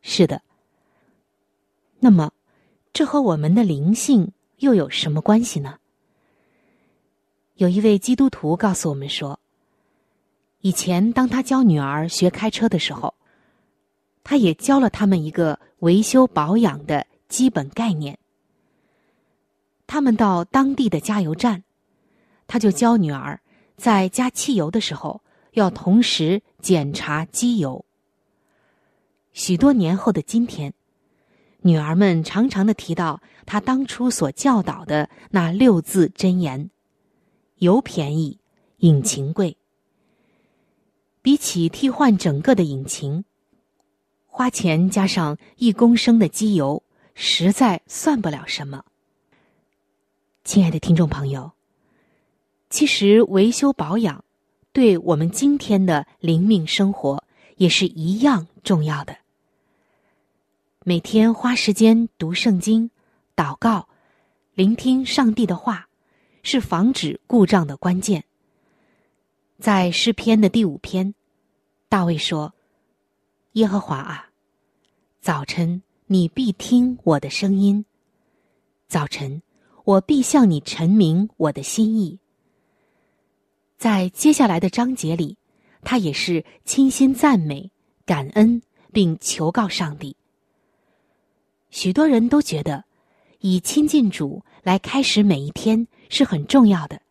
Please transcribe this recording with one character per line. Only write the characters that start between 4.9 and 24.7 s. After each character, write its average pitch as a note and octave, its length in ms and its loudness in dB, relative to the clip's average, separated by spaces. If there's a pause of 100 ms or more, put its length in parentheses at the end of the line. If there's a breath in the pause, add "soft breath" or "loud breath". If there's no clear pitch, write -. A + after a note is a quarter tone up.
么 D3+ 100 -2
关 A3 220 2
系 - 160 -6
呢？ C#3 200 -12 (1800)
有 F#3 120 2
一 F#3 140 0
位 G#3 160 4
基 A#3+ 180 0
督 C4+ 140 2
徒 D#3 260 -4
告 F#3+ 200 -2
诉 E3+ 140 -4
我 C#3+ 40 -4
们 C#3 160 -10
说， C#3+ 300 -10 (1200)
以 F#3+ 100 -2
前 F3+ 420 -2
当 B3+ 140 2
他 A#3+ 140 -2
教 C4 220 0
女 E3+ 160 4
儿 C#3+ 280 -4
学 F3+ 220 0
开 A3 220 -6
车 A3 180 -2
的 F#3 80 -2
时 D3 160 -4
候， - 220 -8 (1080)
他 C#4+ 140 0
也 F#3 160 4
教 C#4 260 2
了 A#3+ 120 2
他 G#3 160 -2
们 F#3 160 2
一 D#3 80 -8
个 D#3 280 -2 (200 soft breath)
维 F3 220 4
修 B3+ 260 4
保 E3 300 0
养 D3 280 0
的 D3 220 -4 (200)
基 C4 220 0
本 C#3+ 200 -4
概 A3+ 240 -4
念。 D3 260 -8 (1700)
他 D4 140 -4
们 B3 140 2
到 F#3+ 280 0
当 C4+ 320 0
地 A#3+ 140 0
的 D#3+ 100 -2
加 G#3 220 -4
油 D#3+ 140 -2
站， F#3+ 280 -2 (840)
他 A#3+ 100 -6
就 G#3 140 2
教 A#3 260 2
女 E3 140 0
儿 C#3 280 -10 (380)
在 G3 320 2
加 B3 220 -2
汽 - 240 -4
油 D#3+ 160 -2